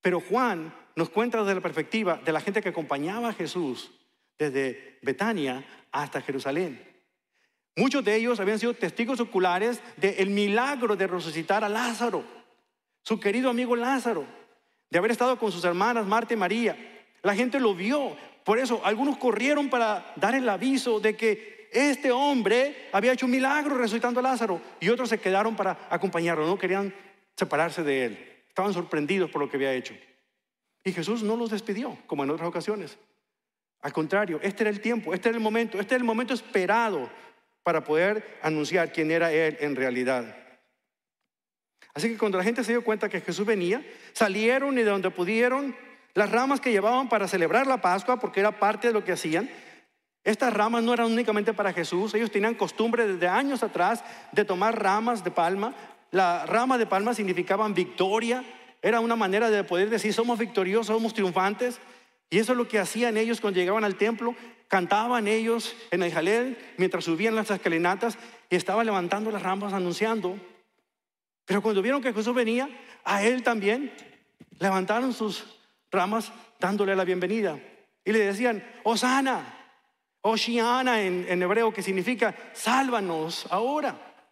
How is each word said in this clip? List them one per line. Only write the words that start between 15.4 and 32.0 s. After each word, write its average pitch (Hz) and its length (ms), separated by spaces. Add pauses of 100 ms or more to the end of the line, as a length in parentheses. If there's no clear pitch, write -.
sus 175 140
hermanas 202 420
Marta 226 260
y 233 40
María. 208 400 (460)
La 208 120
gente 247 240
lo 226 160
vio. 233 420 (280)
Por 214 140
eso 240 260
algunos 226 320
corrieron 254 540
para 220 460
dar 214 180
el 262 120
aviso 226 540
de 214 160
que - 560
este 269 400
hombre 262 800
había 220 200
hecho 254 120
un 247 80
milagro 277 460
resucitando 240 420
a - 20
Lázaro, 233 380 (200)
y 170 100
otros 240 180
se 220 100
quedaron 208 380
para 190 320
acompañarlo, 170 580
no 190 120
querían 190 360 (420)
separarse 160 460
de 135 220
él. - 420
Estaban 190 280
sorprendidos 165 560
por 156 100
lo 139 80
que 143 80
había 135 160
hecho. 123 220 (880)
Y 190 80
Jesús 185 300
no 214 140
los 233 140
despidió, 214 460 (100)